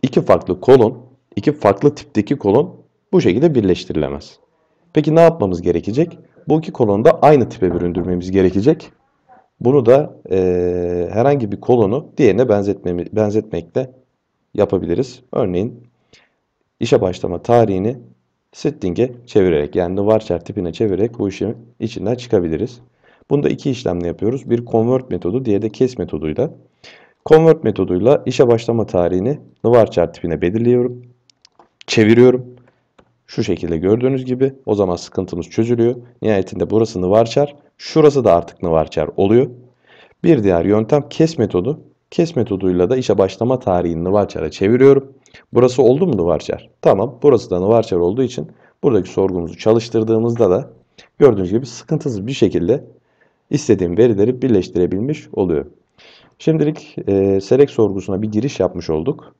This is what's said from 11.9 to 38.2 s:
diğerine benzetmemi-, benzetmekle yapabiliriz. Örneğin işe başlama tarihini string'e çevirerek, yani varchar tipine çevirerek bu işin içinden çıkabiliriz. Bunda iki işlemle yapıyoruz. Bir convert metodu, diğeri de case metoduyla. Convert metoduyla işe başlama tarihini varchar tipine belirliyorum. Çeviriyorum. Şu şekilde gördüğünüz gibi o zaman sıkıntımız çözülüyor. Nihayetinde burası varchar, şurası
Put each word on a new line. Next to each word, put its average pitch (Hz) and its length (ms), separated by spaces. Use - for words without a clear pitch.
diğerine 120 320
benzetmemi-, 98 640
benzetmekle 107 760
yapabiliriz. 95 680
Örneğin 104 500
işe 117 200
başlama 90 420
tarihini 113 540
string'e 123 600
çevirerek, 82 500
yani 92 300
varchar 104 380
tipine 92 280
çevirerek 107 460
bu 101 100
işin 95 280
içinden 113 340
çıkabiliriz. 95 680
Bunda 147 180
iki 139 220
işlemle 87 360
yapıyoruz. 101 440
Bir 120 160
convert 120 440
metodu, 92 340
diğeri 101 180
de 110 100
case 127 260
metoduyla. 85 520
Convert 160 380
metoduyla 98 640
işe 127 220
başlama 117 380
tarihini 92 520
varchar 107 480
tipine 82 280
belirliyorum. 120 600
Çeviriyorum. 123 600
Şu - 180
şekilde 85 340
gördüğünüz 120 460
gibi 127 280
o 107 80
zaman 95 220
sıkıntımız 87 500
çözülüyor. 117 500
Nihayetinde 95 480
burası 98 400
varchar, 117 460
şurası 143 460